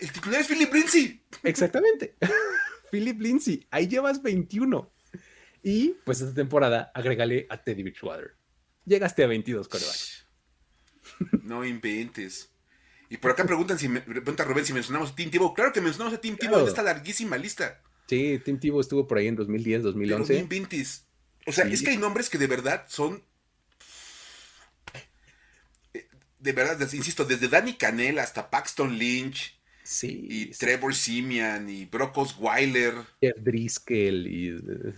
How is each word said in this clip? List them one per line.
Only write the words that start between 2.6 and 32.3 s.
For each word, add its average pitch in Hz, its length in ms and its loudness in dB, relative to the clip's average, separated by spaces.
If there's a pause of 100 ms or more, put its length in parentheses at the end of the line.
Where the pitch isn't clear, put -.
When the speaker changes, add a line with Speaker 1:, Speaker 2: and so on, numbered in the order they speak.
Speaker 2:
Philip 214 280 -2
Lindsay, 226 520 0
ahí 165 160 2
llevas 269 340 0
veintiuno. 202 680 0 (720)
Y, 233 400 2
pues, 127 160 0
esta 131 140 -4
temporada, 135 600 0
agrégale 123 560 -2
a - 140 -12
Teddy 101 180 -6
Bridgewater. - 540 -12 (480)
Llegaste 185 400 2
a - 20 8
veintidós 110 420 -2
quarterbacks. - 540 -6 (1200)
Speaker 1:
No 117 220 -6
inventes. 113 840 -8 (580)
Y 117 100 -12
por 127 120 2
acá 175 160 2
preguntan 175 320 0
si 143 100 -2
me-, 120 120 0
pregunta 120 440 -4
Rubén 139 220 0
si 139 60 -2
mencionamos 135 400 -4
a - 20 -20
Tim 165 160 -6
Tebow. 180 240 4
Claro 262 180 2
que 202 80 0
mencionamos 180 360 0
a 220 40 -16
Tim 220 160 -6
Tebow 220 180 0
Speaker 2:
Claro. 156 100 8
Speaker 1:
en 113 40 6
esta 101 140 0
larguísima 175 560 -2
lista. 151 420 -6 (280)
Speaker 2:
Sí, 135 360 2
Tim 139 140 -2
Tebow 147 220 2
estuvo 135 260 2
por 113 120 2
ahí 107 100 4
en 113 80 0
dos 104 120 -2
mil 110 140 -2
diez, 113 200 2
dos 98 120 2
mil 104 180 0
once. 107 160 0
Speaker 1:
Pero 135 120 4
no - 20 -2
inventes. 180 640 -6 (400)
O 151 60 -4
sea, 185 140 4
Speaker 2:
Sí. 202 80 -2
Speaker 1:
es - 80 0
que 285 80 2
hay 247 60 2
nombres 208 320 -2
que 160 100 -2
de 139 100 4
verdad 131 400 -2
son, 160 340 -4 (2750)
eh, - 140 -14 (300)
de 135 140 0
verdad, 135 240 2
des-, 139 180 -2
insisto, 147 300 -2
desde 123 240 2
Danny 214 260 4
Kanell 123 440 0
hasta 117 320 -6
Paxton 135 480 -2
Lynch 127 560 -4 (280)
Speaker 2:
Sí, - 460 -8
Speaker 1:
y 107 240 -6
Speaker 2:
sí. - 60 -14
Speaker 1:
Trevor 127 360 2
Siemian 117 760 -2
y 98 160 -10
Brock 135 320 -2
Osweiler. 123 760 2 (260)